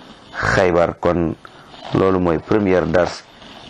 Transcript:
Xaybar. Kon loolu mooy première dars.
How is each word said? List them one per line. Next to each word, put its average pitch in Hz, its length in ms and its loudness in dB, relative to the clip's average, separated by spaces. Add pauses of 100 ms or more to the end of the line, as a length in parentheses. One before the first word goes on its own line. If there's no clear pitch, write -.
(340)
Xaybar. 90 680 0
Kon 85 360 0 (580)
loolu 95 260 2
mooy 85 200 0
première 92 480 0
dars. 85 360 -2 (460)